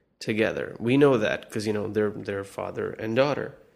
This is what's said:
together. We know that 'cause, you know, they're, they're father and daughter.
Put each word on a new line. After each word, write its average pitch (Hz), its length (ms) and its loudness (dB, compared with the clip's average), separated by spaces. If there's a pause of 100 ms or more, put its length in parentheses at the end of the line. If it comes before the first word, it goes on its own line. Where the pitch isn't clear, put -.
(200)
together. 104 600 -2
We 120 180 2
know 139 200 8
that 101 320 -2
'cause, 107 180 -4
you 107 60 0
know, 104 140 -2
they're, 104 240 0
they're 101 320 -6
father 98 480 -8
and 110 240 -6
daughter. 131 420 0 (180)